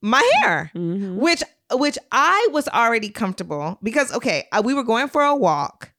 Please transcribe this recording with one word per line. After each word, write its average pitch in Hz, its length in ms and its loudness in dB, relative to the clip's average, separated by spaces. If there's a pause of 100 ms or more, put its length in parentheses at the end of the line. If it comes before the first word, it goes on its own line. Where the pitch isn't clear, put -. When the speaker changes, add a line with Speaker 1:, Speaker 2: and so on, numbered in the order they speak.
Speaker 1:
my 247 200 2 (200)
hair, 160 340 0
Speaker 2:
Mm-hmm. 180 420 -4
Speaker 1:
which, 320 240 2 (300)
which 285 260 0 (140)
I 359 400 2
was 294 160 -2
already 226 420 0
comfortable 185 720 -6
because, 240 320 0
okay, 202 380 -2
uh, 202 120 2
we 247 100 0
were 277 100 -2
going 240 240 0
for 294 160 0
a 285 120 2
walk. 160 640 -2